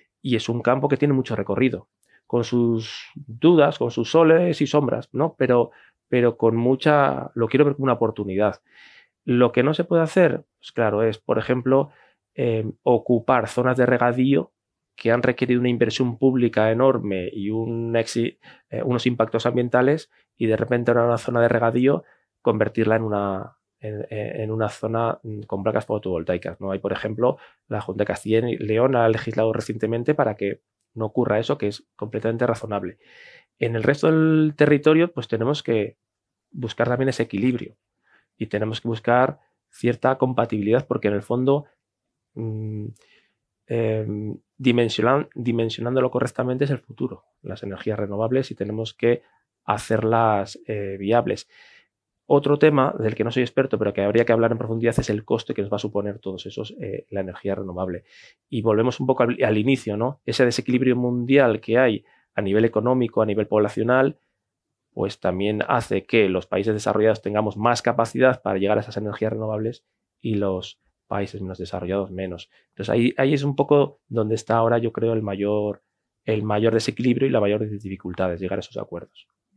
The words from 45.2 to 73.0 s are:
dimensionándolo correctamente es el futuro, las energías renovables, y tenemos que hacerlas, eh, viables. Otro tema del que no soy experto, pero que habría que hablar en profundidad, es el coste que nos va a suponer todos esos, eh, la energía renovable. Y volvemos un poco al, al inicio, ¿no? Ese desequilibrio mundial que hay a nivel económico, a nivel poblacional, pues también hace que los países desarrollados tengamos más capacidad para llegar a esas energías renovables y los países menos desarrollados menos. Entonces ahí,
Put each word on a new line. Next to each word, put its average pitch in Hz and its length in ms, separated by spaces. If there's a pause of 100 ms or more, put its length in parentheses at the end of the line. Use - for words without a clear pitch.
dimensionándolo 117 800
correctamente 123 540
es 139 60
el 135 80
futuro, 117 440 (180)
las 95 220
energías 101 340
renovables, 110 540
y 117 40
tenemos 107 380
que 117 280 (420)
hacerlas, 110 1040
eh, 101 320
viables. 110 480 (800)
Otro 143 340
tema 147 400
del 110 160
que 110 80
no 113 80
soy 123 120
experto, 120 360
pero 104 140
que - 80
habría 104 240
que 113 80
hablar 113 180
en 120 60
profundidad, 113 420
es - 100
el 107 160
coste 113 280
que 107 80
nos 98 100
va 104 60
a - 20
suponer 104 400
todos 95 260
esos, 107 340
eh, 104 300
la 101 120
energía 95 340
renovable. 92 480 (460)
Y 117 120
volvemos 113 380
un 131 80
poco 131 160
al, 120 200
al 110 140
inicio, 110 400
¿no? 123 280
Ese 120 200
desequilibrio 123 500
mundial 123 640
que 113 180
hay 123 280 (300)
a 101 60
nivel 104 240
económico, 117 560
a 107 40
nivel 104 220
poblacional, 113 720 (720)
pues - 260
también 101 480
hace 110 380
que 107 240
los 92 160
países 98 280
desarrollados 107 480
tengamos 104 360
más 117 240
capacidad 123 600
para 98 180
llegar 101 180
a 104 40
esas - 160
energías 107 360
renovables 110 500 (380)
y 110 140
los 95 440 (280)
países 101 340
menos 92 160
desarrollados 92 540
menos. 92 380 (200)
Entonces 98 220
ahí, 117 260